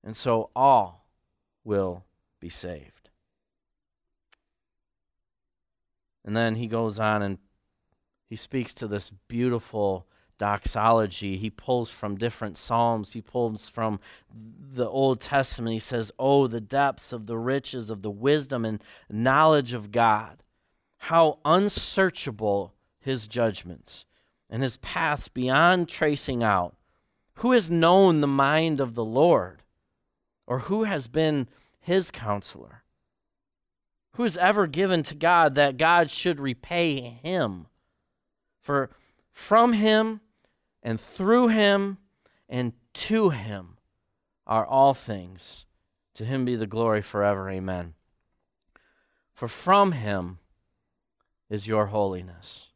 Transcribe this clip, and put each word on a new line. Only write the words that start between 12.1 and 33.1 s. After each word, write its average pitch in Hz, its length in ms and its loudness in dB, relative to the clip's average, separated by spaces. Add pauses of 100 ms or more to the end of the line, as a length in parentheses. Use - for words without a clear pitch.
different 110 400 -8
psalms. 117 560 -2
He 110 100 -14
pulls 117 460 -4
from 110 320 -4 (320)
the 123 560 -8
Old 135 320 0
Testament. 123 540 -2
He 110 40 -4
says, 110 400 -6
"Oh, 139 280 4
the 117 140 -4
depths 139 520 -2
of 113 140 -12
the 113 120 -6
riches 123 520 -6
of 101 120 -10
the 104 80 -6
wisdom 131 540 -2
and 107 180 -4 (260)
knowledge 135 680 4
of 104 180 -12
God. 110 500 0 (540)
How 165 480 2
unsearchable 143 1300 0 (240)
his 123 300 -6
judgments 104 800 -4 (440)
and 117 120 -4
his 127 160 -4
paths 160 500 -4
beyond 165 600 2
tracing 139 540 -2
out. 98 320 0 (600)
Who 247 180 0
has 208 160 2
known 170 520 6
the 147 60 2
mind 143 540 2
of 120 140 -2
the 117 100 -4
Lord? 113 580 2 (840)
Or 127 140 -4
who 214 240 -2
has 160 220 -4
been 147 420 0 (300)
his 180 320 -2
counselor? 101 720 -8 (1300)